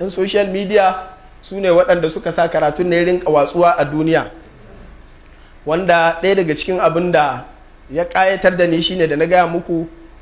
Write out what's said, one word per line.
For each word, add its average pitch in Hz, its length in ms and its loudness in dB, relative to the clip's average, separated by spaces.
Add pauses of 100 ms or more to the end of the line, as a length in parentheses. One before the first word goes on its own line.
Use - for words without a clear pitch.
'Yan 185 80 -6
social 196 380 -2
media 190 480 0 (480)
su 190 160 -12
ne 190 100 0
waɗanda 175 400 2
suka 165 240 -8
sa 170 160 0
karatun 156 380 -2
ne 175 180 2
rinka 180 240 0
watsuwa 170 480 2
a 147 80 0
duniya, 156 460 -2 (1400)
wanda 165 560 2
ɗaya 190 140 2
daga 165 180 0
cikin 180 260 -4
abin 175 320 0
da 139 320 0 (460)
ya 160 140 -4
ƙayatar 190 520 0
da 175 100 2
ni 170 160 0
shine 180 260 0
da 143 80 -4
na 160 100 0
gaya 180 200 4
muku, 170 400 -4 (360)